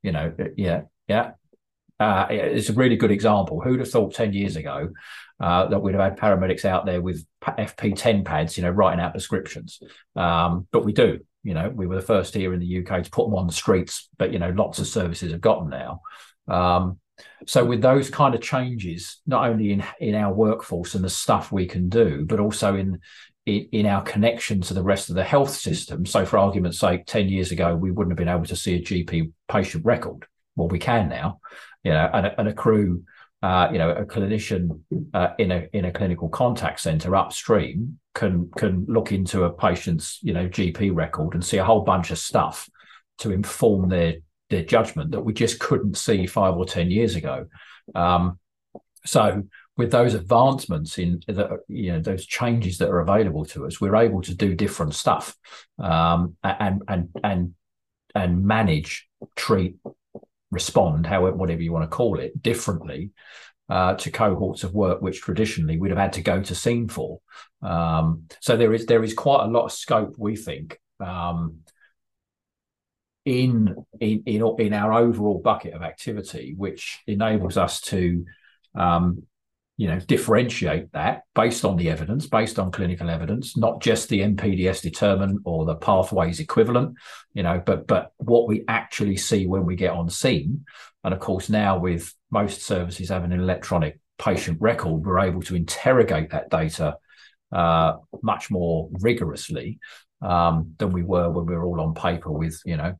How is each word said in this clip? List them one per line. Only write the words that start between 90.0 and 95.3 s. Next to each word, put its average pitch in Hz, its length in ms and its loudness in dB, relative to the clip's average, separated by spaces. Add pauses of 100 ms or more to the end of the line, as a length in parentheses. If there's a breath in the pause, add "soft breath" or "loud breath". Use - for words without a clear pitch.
scene. - 560 -2 (380 loud breath)
And 92 100 -2
of 92 60 -4
course, 92 280 -4
now 104 300 2
with 87 340 -2 (200)
most 104 320 -2
services 90 460 -4
having 87 240 -2
an 90 60 0
electronic 90 600 -2 (180)
patient 87 440 -2
record, 85 440 0
we're 92 140 2
able 92 240 0